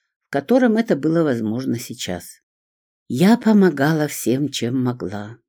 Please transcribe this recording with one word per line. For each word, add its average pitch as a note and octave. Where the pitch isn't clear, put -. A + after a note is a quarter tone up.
в -
котором A3+
это A3
было D#3+
возможно A#2+
сейчас. -
Я F3+
помогала E3
всем, C3+
чем B2+
могла. G#2+